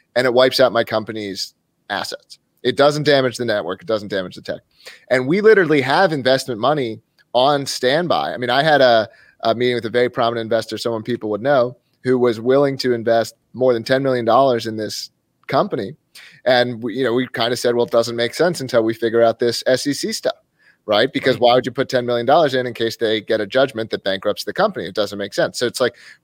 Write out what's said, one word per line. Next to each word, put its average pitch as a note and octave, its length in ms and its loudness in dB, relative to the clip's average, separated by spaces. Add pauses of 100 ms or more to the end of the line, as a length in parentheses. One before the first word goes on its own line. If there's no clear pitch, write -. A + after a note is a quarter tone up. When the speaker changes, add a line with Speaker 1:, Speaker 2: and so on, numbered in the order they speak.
(140)
Speaker 1:
and B2 100 2
it B2+ 80 2
wipes B2+ 280 4
out B2+ 100 6
my A#2 140 0
company's G#2+ 680 -6 (380)
assets. - 480 -8 (240)
It B2 140 0
doesn't D3 260 2
damage C3+ 360 2
the B2 60 -4
network. G2 380 -4
It F2 60 -16
doesn't G#2+ 180 -2
damage F#2+ 300 -6
the - 60 -18
tech. - 180 -10 (500)
And B2+ 160 2
we F3 140 2
literally F#3+ 400 4
have D#3 320 2
investment B2+ 480 0
money B2 420 -2 (320)
on C#3 320 2
standby. B2 640 -2
I - 40 -8
mean, A#2+ 140 -6
I C3 120 2
had D3+ 180 4
a, A#2 280 4 (320)
a A2+ 160 0
meeting B2 180 0
with A#2 100 -4
a A2+ 60 -6
very B2 180 0
prominent A#2 360 -2
investor, A2 340 -2
someone A#2 240 -4
people A2+ 280 -6
would G#2 120 -4
know, B2+ 340 0 (280)
who B2+ 160 0
was A#2+ 200 0
willing C3+ 380 2
to B2+ 140 -2
invest A2+ 420 0 (180)
more B2 220 2
than A#2 80 -2
ten C3 220 0
million B2+ 200 0
dollars A#2 440 4
in A2 80 -8
this G#2 340 -8 (380)
company. C#3 480 -2 (480)
And B2 400 0
we, G#2+ 100 -6
you C3 80 -4
know, A#2 120 0
we B2+ 120 0
kinda A#2+ 300 -4
said, A#2+ 180 0
"Well, A#2+ 120 2
it - 40 -14
doesn't A#2 240 0
make A#2 180 -4
sense E3 280 -2
until B2 240 0
we A2+ 100 0
figure A#2 280 0
out A2+ 180 2
this A#2+ 260 -2
S C3 220 0
E C#3+ 40 -2
C G3+ 200 -6
stuff." - 240 -6 (500)
Right? G#2+ 240 2
Because C3 260 0
Speaker 2:
Right. G#2 40 -12
Speaker 1:
why A#2+ 140 6
would B2+ 100 2
you B2 80 -6
put C3 160 -4
ten B2 160 -2
million A#2+ 220 -2
dollars D3 280 4
in, B2+ 120 -2
in A#2+ 80 -8
case A2+ 240 -4
they A2 240 0
get A2 180 0
a G#2 60 -4
judgment A2+ 420 -2
that - 160 -8
bankrupts G2 400 -4
the G#2 80 -8
company? F#3 320 -2
It F2+ 100 -10
doesn't G2+ 240 -4
make G2+ 140 -8
sense. D3+ 260 -4
So B2 80 -2
it's - 140 -6
like, B2 160 0 (280)